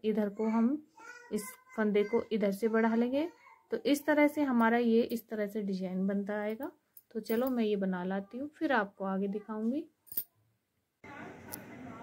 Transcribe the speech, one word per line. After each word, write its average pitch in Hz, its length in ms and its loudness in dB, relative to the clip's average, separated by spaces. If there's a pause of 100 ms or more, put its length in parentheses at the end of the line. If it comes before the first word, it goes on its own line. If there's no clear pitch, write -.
इधर 214 260 2
को 208 160 -4
हम 226 360 2 (500)
इस 208 120 -2 (320)
फंदे 208 280 4
को 226 180 0 (100)
इधर 202 200 2
से 208 160 0
बढ़ा 226 260 2
लेंगे। 254 340 2 (440)
तो - 120 0
इस 285 220 2
तरह 294 220 6
से 294 160 -2
हमारा 233 340 4
ये 233 260 6
इस - 240 -6
तरह 214 180 -4
से 208 160 -4
design 190 440 -2
बनता 202 340 -2
आएगा। 220 300 -6 (400)
तो 226 100 -8
चलो 226 300 0
मैं 240 140 0
ये 208 120 0
बना 190 280 -2
लाती 196 340 -4
हूँ, 285 120 -6
फिर 302 220 -2
आपको 202 340 0
आगे 190 220 0
दिखाऊंगी। 220 560 -4 (2250)